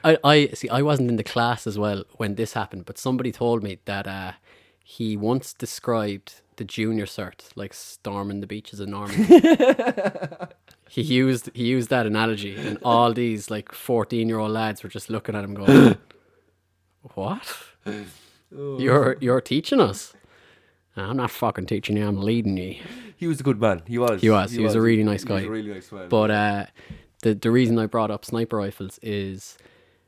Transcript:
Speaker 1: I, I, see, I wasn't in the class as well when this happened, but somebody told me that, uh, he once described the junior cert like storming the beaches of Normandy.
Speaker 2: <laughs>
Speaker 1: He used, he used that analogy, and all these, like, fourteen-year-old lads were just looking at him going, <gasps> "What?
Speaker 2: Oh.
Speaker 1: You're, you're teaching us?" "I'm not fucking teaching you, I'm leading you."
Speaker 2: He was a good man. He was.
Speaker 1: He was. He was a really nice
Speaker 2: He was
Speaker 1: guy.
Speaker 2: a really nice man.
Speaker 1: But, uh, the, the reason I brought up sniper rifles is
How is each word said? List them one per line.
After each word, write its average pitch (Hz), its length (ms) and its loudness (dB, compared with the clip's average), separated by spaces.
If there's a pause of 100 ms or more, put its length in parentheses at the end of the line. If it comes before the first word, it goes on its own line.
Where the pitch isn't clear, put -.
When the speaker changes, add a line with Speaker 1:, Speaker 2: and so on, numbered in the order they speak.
Speaker 1:
I, 160 180 6
I, 147 260 6
see, - 200 -8
I 123 140 2
wasn't 139 260 2
in 117 80 2
the 110 80 -2
class 120 420 -2
as 107 120 -6
well 104 260 -2 (140)
when 101 160 -4
this 110 180 -4
happened, 98 320 -8
but - 140 -16
somebody 127 340 -2
told 120 300 0
me 95 240 -8
that, 98 200 -6
uh, 95 260 -10 (520)
he 110 320 -6
once 117 380 -2
described 107 880 -6 (140)
the 117 80 -12
junior 107 420 -4
cert - 500 -14
like 101 180 -12
storming 101 680 -10
the 101 40 -12
beaches 107 320 -14
of 101 100 -8
Normandy. 104 520 6
Speaker 2:
<laughs> 247 1080 2 (380)
Speaker 1:
He - 160 -6
used, 127 520 2
he 120 100 -4
used 120 240 0
that 120 180 0
analogy, 107 480 -2
and 104 300 -8
all 117 280 6
these, 110 380 -4
like, 107 220 -10
fourteen-year-old 113 800 -2
lads 110 320 -4
were 98 40 -12
just - 220 -12
looking 107 240 -6
at 104 80 -4
him 101 120 -10
going, 101 420 8 (540)
<gasps> - 640 -20
"What? 139 280 -6 (1120)
Speaker 2:
Oh. 139 220 -8
Speaker 1:
You're, 131 420 4
you're 123 200 0
teaching 165 400 0
us?" 104 320 0 (840)
"I'm 98 220 -6
not 123 160 -2
fucking 101 340 -4
teaching 107 300 -2
you, 104 100 0
I'm 101 140 -2
leading 104 380 0
you." 92 180 -8 (400)
Speaker 2:
He 170 100 -6
was 147 140 -2
a - 20 -10
good 127 180 0
man. 98 280 2
He 120 100 -4
was. 117 220 2
Speaker 1:
He 110 100 6
was. 101 220 4
He 117 100 -2
was 107 140 0
a 113 40 4
really 113 220 4
nice 104 220 0
Speaker 2:
He - 80 -4
was 95 100 0
Speaker 1:
guy. 95 60 -6
Speaker 2:
a - 20 -8
really 107 220 -8
nice 95 180 -16
man. 95 180 -14
Speaker 1:
But, 107 220 4
uh, 104 360 0 (560)
the, 110 120 2
the 113 160 -2
reason 117 260 4
I 110 100 0
brought 107 260 -2
up 104 120 -10
sniper 113 340 -4
rifles 98 440 -8
is 98 560 -8 (500)